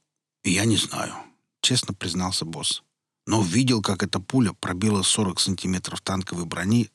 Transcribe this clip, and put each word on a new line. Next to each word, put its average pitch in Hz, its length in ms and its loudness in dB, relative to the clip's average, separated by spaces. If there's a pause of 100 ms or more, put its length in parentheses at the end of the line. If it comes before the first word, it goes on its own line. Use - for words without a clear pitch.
(440)
я 98 220 2
не 107 120 4
знаю», — - 380 -4 (460)
честно - 340 0
признался 92 500 -4
босс. 85 380 -6 (420)
«Но 107 160 2
видел, 113 400 2
как 101 220 0
эта 98 160 -2
пуля 113 340 2
пробила 98 480 0
сорок 92 380 0
сантиметров 92 600 -2
танковой 92 440 -4
брони 95 500 2